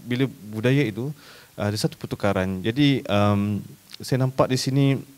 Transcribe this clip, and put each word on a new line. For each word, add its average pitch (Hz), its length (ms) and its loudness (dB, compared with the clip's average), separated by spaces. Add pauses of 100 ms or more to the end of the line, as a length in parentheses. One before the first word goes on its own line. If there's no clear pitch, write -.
bila 123 240 0 (240)
budaya 123 320 2
itu, 120 320 -4 (400)
uh, - 140 -6
ada 104 100 -2
satu - 160 -2
pertukaran. 95 640 -2
Jadi, 127 480 2
um, 101 560 2 (400)
saya 131 240 0
nampak - 240 2
di 131 80 0
sini, 135 400 2 (200)